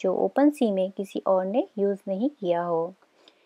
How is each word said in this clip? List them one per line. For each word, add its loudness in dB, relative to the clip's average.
जो 0
ओपन 4
सी 0
में 0
किसी -8
और 2
ने -2
यूज़ 0
नहीं -2
किया -2
हो। -2